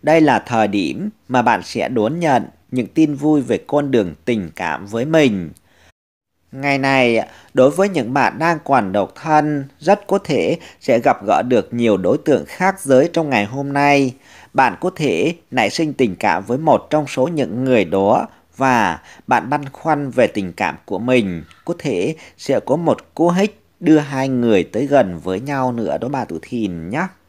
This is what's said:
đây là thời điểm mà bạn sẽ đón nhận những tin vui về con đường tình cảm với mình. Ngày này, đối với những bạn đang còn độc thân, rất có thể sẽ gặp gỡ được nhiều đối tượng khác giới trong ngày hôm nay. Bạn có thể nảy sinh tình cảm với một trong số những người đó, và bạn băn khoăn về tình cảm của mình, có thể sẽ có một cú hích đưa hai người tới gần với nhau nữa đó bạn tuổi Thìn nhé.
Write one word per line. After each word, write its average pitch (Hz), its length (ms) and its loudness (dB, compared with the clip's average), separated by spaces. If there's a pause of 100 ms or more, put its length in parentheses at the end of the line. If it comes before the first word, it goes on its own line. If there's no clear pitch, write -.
đây 156 180 4
là 139 180 4
thời 110 300 0
điểm 98 420 -4 (180)
mà 123 140 0
bạn 113 220 2
sẽ 87 240 -4
đón 123 320 -2
nhận 135 240 2 (260)
những 127 160 -2
tin 156 280 0
vui 147 260 2
về 113 260 -2
con 147 240 -2
đường 98 240 0 (100)
tình 101 320 -2
cảm 85 300 -6
với 113 180 -4
mình. 123 460 2 (1000)
Ngày 139 260 -2
này, 131 500 2 (260)
đối 131 160 6
với 185 180 0
những 131 260 -4
bạn 123 240 0
đang 165 260 0
còn 113 280 0
độc 98 220 0
thân, 151 500 0 (140)
rất 196 280 0
có 196 120 0
thể 135 400 -2 (220)
sẽ 120 180 2
gặp 120 280 0
gỡ 87 160 2
được 123 320 0
nhiều 117 220 2
đối 95 220 0
tượng 120 280 0
khác 190 340 -2
giới 135 320 4
trong 156 180 -2
ngày 107 140 2
hôm 139 280 -8
nay. 139 420 2 (380)
Bạn 127 280 2
có 185 160 -2
thể 135 380 0 (160)
nảy 117 200 0
sinh 156 220 -2
tình 107 240 0
cảm 95 280 -2
với 117 140 -4
một 147 320 2
trong 151 160 0
số 135 220 -2
những 127 360 -4
người 123 200 2
đó, 98 420 0 (300)
và 113 440 0 (260)
bạn 123 240 0
băn 147 180 -4
khoăn 143 420 -4
về 117 160 2
tình 95 260 -4
cảm 80 320 -4
của 95 140 -6
mình, 104 440 0 (220)
có 170 140 -6
thể 123 360 -4 (240)
sẽ 123 220 -2
có 135 160 -2
một - 380 -2
cú 170 160 2
hích 196 300 0 (200)
đưa 156 180 4
hai 139 300 -4
người 117 360 2
tới 131 220 -4
gần 101 320 2
với 92 220 -6
nhau 131 320 -4
nữa 92 260 -4
đó 113 100 -6
bạn 135 200 -6
tuổi 82 140 -8
Thìn 90 480 -6
nhé. 160 160 -4 (220)